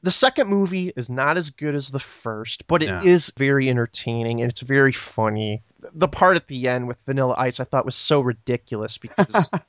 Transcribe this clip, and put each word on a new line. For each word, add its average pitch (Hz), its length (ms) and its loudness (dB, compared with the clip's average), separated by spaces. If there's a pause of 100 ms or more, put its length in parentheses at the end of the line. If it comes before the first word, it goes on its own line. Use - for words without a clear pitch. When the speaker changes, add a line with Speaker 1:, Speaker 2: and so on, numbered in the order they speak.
Speaker 1:
the 185 80 -2
second 269 380 2
movie 190 480 -2
is 123 120 -8
not 135 300 -2
as 160 120 -6
good 147 240 -6
as 139 140 -4
the 135 120 -6
first, - 640 -10
but 165 160 2
it 151 80 -2
Speaker 2:
No. 90 120 -4
Speaker 1:
is 180 360 6
very 135 320 2
entertaining 117 720 -2
and 120 80 0
it's - 100 -10
very 135 320 4
funny. 107 720 -4 (320)
The 165 140 0
part 185 280 4
at - 120 -4
the 127 200 -4
end 123 200 -2
with 120 180 -10
Vanilla 135 320 0
Ice 127 220 -2
I 127 40 -4
thought 127 220 -2
was 127 100 -4
so 147 240 2
ridiculous 120 760 -4
because - 520 0 (180)